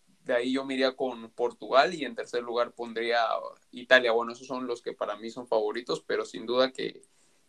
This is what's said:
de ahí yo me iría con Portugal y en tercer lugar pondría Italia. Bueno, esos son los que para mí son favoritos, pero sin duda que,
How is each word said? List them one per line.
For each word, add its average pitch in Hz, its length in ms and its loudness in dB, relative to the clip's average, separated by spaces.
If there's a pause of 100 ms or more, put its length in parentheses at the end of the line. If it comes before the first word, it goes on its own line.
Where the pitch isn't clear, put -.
(240)
de 127 100 0
ahí 123 200 2
yo 135 100 -2
me 135 100 -6
iría 131 220 0
con 117 340 -6
Portugal 120 640 2
y 151 100 -6
en 117 120 -8
tercer 120 260 -6
lugar 120 300 -2
pondría 117 480 -2 (500)
Italia. 123 400 6
Bueno, 117 220 2
esos 127 160 -16
son 127 180 -6
los 120 160 -6
que 117 100 -6
para 104 240 -6
mí 110 140 -10
son 123 160 -12
favoritos, 113 580 0
pero 107 200 -2
sin 113 220 -12
duda 127 260 2
que, - 300 -8 (460)